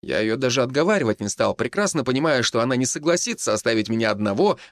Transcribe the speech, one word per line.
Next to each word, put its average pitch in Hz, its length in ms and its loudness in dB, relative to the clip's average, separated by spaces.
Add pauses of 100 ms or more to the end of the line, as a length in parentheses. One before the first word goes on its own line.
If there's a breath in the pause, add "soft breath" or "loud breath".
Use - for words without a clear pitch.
Я 69 180 -2
её 110 180 0
даже 131 240 0
отговаривать 139 600 0
не 104 80 -4
стал, 101 260 -2
прекрасно 180 480 -2
понимая, 131 400 2
что 113 180 0
она 127 140 0
не 127 100 0
согласится 170 680 -2
оставить 110 360 0
меня 113 220 0
одного 107 480 0 (120 loud breath)